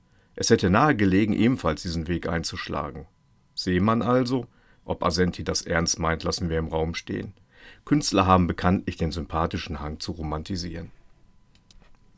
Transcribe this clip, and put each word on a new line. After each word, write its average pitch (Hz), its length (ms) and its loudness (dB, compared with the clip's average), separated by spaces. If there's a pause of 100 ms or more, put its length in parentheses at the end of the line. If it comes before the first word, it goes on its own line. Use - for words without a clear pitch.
(360)
Es - 140 -2
hätte - 200 4
nahegelegen, 104 640 4
ebenfalls 104 480 2
diesen 82 240 -4
Weg 87 200 -2
einzuschlagen. 76 800 -6 (480)
Seemann 98 480 2
also? 123 460 0 (360)
Ob - 200 -6
Arsenti 87 400 0
das - 180 -2
ernst 85 380 0
meint, 82 240 0
lassen 87 260 -2
wir 80 80 0
im 82 100 -2
Raum 80 280 -2
stehen. 98 380 -8 (520)
Künstler 120 400 2
haben 92 220 6
bekanntlich - 500 0
den 80 140 -2
sympathischen 80 680 -4
Hang 76 220 -10
zu - 100 -8
romantisieren. 85 800 -8 (1300)